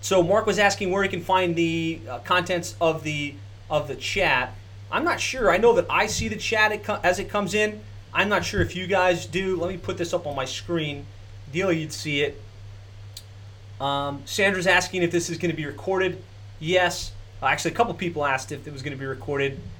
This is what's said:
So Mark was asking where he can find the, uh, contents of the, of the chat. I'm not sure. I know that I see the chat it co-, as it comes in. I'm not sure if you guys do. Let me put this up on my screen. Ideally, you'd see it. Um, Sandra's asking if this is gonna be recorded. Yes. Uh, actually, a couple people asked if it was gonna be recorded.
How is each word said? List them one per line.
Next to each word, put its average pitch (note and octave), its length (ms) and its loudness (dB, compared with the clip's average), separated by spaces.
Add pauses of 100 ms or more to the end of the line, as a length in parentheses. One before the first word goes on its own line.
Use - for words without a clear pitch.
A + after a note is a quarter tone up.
So F#3+ 220 4
Mark G3 220 4
was G3+ 140 2
asking G3+ 320 4
where G3 120 2
he F#3+ 60 2
can F3+ 140 -4
find F#3 340 2
the, E3 500 0
uh, B2 120 -8
contents F3 600 0
of D#3+ 260 2
the, D3 320 -4 (340)
of D3 180 0
the C3+ 80 -4
chat. C#3 560 2 (400)
I'm - 100 2
not E4+ 160 2
sure. A#3+ 320 2
I E3+ 60 6
know A3+ 200 8
that B3+ 120 2
I G3 200 2
see A3 200 -2
the G#3+ 80 -4
chat G#3+ 360 4
it G#3 120 -6
co-, G#3 180 -2
as F#3 160 4
it F#3+ 120 -6
comes G3+ 240 0
in. G#3+ 260 2 (320)
I'm F#3+ 160 2
not F#3 160 2
sure G3+ 160 0
if E3+ 160 0
you F3+ 100 -6
guys F3+ 380 4
do. F#3+ 340 -2
Let E3+ 120 -2
me F#3 80 -6
put F3+ 180 -6
this F3 160 -4
up E3+ 140 -2
on C#3+ 100 -4
my C3 80 0
screen. D3 640 -4 (420)
Ideally, E3+ 300 2
you'd D#3 140 -4
see D3 280 -2
it. C#3+ 180 0 (1400)
Um, C#3 460 -2
Sandra's G3 400 2
asking F3+ 360 4
if E3+ 80 2
this E3+ 200 0
is E3 80 -6
gonna E3+ 160 0
be D3 100 -6
recorded. F#3 580 -2 (380)
Yes. F3 520 2 (300)
Uh, C3+ 40 2
actually, D#3 240 2
a D#3 40 -8
couple A3 200 2
people D#3+ 320 -2
asked - 260 -2
if C#3+ 140 -10
it D3 80 -12
was C3 80 -12
gonna C#3 140 -8
be C3 100 -8
recorded. C3+ 520 -2 (220)